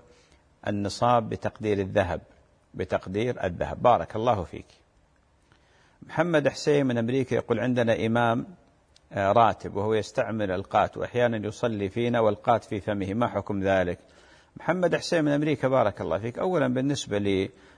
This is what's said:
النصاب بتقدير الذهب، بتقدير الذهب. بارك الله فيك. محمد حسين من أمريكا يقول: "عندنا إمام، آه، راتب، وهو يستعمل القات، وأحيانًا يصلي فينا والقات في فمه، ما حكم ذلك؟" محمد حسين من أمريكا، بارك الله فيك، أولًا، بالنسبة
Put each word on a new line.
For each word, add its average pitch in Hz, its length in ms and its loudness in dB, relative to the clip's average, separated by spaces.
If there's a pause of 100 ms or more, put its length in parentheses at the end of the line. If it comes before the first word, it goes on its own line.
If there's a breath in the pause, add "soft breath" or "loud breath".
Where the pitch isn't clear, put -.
(680 soft breath)
النصاب 110 600 0
بتقدير 107 500 -4
الذهب، 95 420 0 (540)
بتقدير 101 720 -4
الذهب. 82 380 -4
بارك 107 340 4
الله 110 260 0
فيك. - 240 -12 (1400 soft breath)
محمد 156 460 0
حسين 143 380 2
من 120 120 0
أمريكا 123 360 -2
يقول: 113 260 0
"عندنا 117 460 0
إمام، 117 400 2 (680)
آه، 98 200 2
راتب، 101 440 4
وهو 107 180 0
يستعمل 107 560 -2
القات، 95 460 0
وأحيانًا 117 500 0
يصلي 107 420 -2
فينا 120 320 0
والقات 107 440 2
في 107 160 -4
فمه، 98 340 -4
ما 117 140 0
حكم 98 340 -4
ذلك؟" 92 360 2 (580 soft breath)
محمد 170 400 0
حسين 160 280 0
من 147 80 2
أمريكا، 147 360 0
بارك 120 320 2
الله 87 180 -2
فيك، 120 200 -8
أولًا، 170 300 0
بالنسبة 101 800 -2 (300 loud breath)